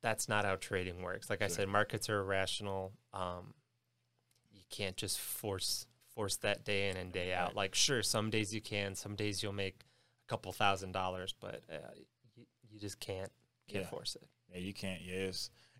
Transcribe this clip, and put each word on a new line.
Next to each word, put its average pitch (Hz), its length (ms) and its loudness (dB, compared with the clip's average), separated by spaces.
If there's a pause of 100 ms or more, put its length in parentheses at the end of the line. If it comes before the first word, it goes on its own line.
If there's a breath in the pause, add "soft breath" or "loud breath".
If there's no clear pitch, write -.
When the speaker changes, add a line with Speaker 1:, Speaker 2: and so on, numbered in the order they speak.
Speaker 1:
that's 110 280 0
not 104 160 6
how 95 100 4
trading 90 460 -2
works. 90 280 -6
Like 104 120 2
I 101 60 4
Speaker 2:
Sure. 85 100 0
Speaker 1:
said, 98 120 2
markets 104 400 4
are 104 100 4
irrational. 95 720 0 (200)
Um, 90 400 -4 (960)
you 95 180 -20
can't 95 260 -2
just - 240 -2
force, - 640 -2 (300)
force 104 220 0
that 104 260 2
day 101 260 2
in 92 80 0
and 92 140 -4
day 92 220 0
out. 90 160 2
Speaker 2:
Right. - 60 -6
Speaker 1:
Like, 98 200 0
sure, 123 280 6
some 110 260 2
days 107 240 2
you 107 80 -4
can, 101 340 -2
some 104 200 -6
days 104 280 -2
you'll 101 100 -2
make 98 280 -4
a - 480 -20
couple 101 220 -2
thousand 98 420 4
dollars, 92 460 -2
but, 98 220 -8 (100)
uh, 78 40 -6 (600)
you, 120 100 -20 (240)
you 107 100 -18
just 101 200 -6
can't, 95 320 -4 (360)
can't 101 160 -2
Speaker 2:
Yeah. 90 60 -8
Speaker 1:
force - 260 -6
it. - 120 -16 (260)
Speaker 2:
Yeah, 90 60 -8
you 92 140 -4
can't. 92 280 -4
Yes. 92 480 -2 (300 soft breath)